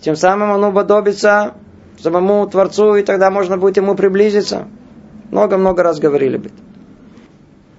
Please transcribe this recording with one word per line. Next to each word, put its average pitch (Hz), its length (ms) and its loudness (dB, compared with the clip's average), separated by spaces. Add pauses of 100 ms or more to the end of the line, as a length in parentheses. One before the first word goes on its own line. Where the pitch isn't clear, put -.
Тем 156 140 -2
самым 202 360 0
он 202 140 0
уподобится 202 880 0 (480)
самому 185 460 0
Творцу, 202 480 2
и 202 80 2
тогда 190 280 2
можно 190 260 -2
будет 196 200 0
ему 196 180 0
приблизиться. 196 720 0 (640)
Много-много 190 540 0
раз 165 160 -2
говорили 143 360 0
об 104 120 -10
этом. - 100 -20 (1200)